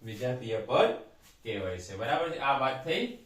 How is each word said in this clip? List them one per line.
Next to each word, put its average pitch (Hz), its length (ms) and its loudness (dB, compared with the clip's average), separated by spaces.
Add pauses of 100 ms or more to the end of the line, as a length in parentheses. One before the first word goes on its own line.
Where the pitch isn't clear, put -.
વિજાતીય 113 520 -4 (100)
પદ 117 200 6 (540)
કહેવાય 95 420 -4
છે. 101 140 -12
બરાબર 165 340 2
છે? - 140 -6
આ 135 140 4
વાત 131 240 0
થઈ 165 180 2 (220)